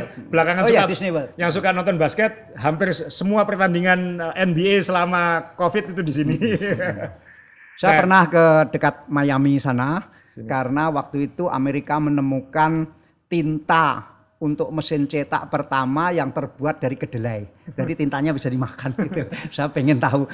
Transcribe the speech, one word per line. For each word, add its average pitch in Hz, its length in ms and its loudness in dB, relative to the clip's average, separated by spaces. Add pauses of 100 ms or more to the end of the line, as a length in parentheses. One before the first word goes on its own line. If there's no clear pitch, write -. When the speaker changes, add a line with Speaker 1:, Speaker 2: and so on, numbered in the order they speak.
Speaker 1:
World. - 260 -16
Speaker 2:
belakangan 170 320 2
Speaker 1:
Oh, 208 60 4
iya, 233 100 6
Speaker 2:
suka, 196 100 4
Speaker 1:
Disney 185 220 -4
World. 151 260 -2
Speaker 2:
yang 175 140 -2
suka 185 220 0
nonton 180 260 0
basket, 202 340 0 (220)
hampir 147 380 0
se-, 143 180 -6
semua 202 340 0
pertandingan, 185 560 2 (240)
eh, 165 160 -6
N 185 140 2
B 156 140 2
A 202 120 4
selama 180 420 0 (320)
covid 185 360 -2
itu 185 120 -6
di 156 120 -2
sini. 151 240 0
<laughs> 202 100 0 (1300)
Speaker 1:
Saya 185 180 2
Speaker 2:
Nah. 156 60 6
Speaker 1:
pernah 185 260 6
ke 165 180 6 (280)
dekat 147 240 0 (120)
Miami 143 500 2
sana 135 440 0 (260)
Speaker 2:
Sini. 113 180 -16
Speaker 1:
karena 131 440 -2
waktu 143 400 -4
itu - 160 -6
Amerika 139 540 -2
menemukan 151 920 0 (380)
tinta 156 840 0 (240)
untuk 147 320 -4
mesin 151 360 -2
cetak 143 420 -4
pertama 143 640 -2
yang 156 200 -2
terbuat 143 500 -4
dari 131 140 -2
kedelai. 117 480 -6 (260)
Jadi 143 300 -6
Speaker 2:
<laughs> - 40 -8
Speaker 1:
tintanya 143 280 0
bisa 139 180 -4
dimakan 127 520 -4
gitu. 165 260 -4 (220)
Saya 147 200 -4
pengen 143 300 2
tahu, 139 360 0